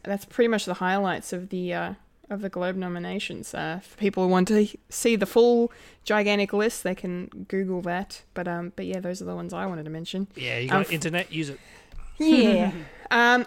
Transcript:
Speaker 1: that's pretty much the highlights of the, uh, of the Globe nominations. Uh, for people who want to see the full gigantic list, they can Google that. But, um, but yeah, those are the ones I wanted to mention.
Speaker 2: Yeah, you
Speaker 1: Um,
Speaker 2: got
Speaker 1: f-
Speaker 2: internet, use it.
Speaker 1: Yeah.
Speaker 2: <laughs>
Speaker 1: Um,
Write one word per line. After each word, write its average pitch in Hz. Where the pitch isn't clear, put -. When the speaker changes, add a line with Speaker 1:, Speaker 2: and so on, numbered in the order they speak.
Speaker 1:
that's 196
pretty 233
much 220
the 180
highlights 185
of 180
the, 180
uh, 170
of 202
the 196
Globe 185
nominations. 180
Uh, 160
for -
people 190
who 185
want 185
to 214
see -
the 202
full 233
gigantic 202
list, 208
they 185
can 180
Google 185
that. 180
But, 180
um, 175
but 190
yeah, 185
those 185
are 180
the 180
ones 175
I 180
wanted 170
to 151
mention. 175
Speaker 2:
Yeah, 123
you 127
Speaker 1:
Um, 185
Speaker 2:
got 196
Speaker 1:
f- -
Speaker 2:
internet, 165
use 156
it. 135
Speaker 1:
Yeah. 220
Speaker 2:
<laughs> 165
Speaker 1:
Um, 240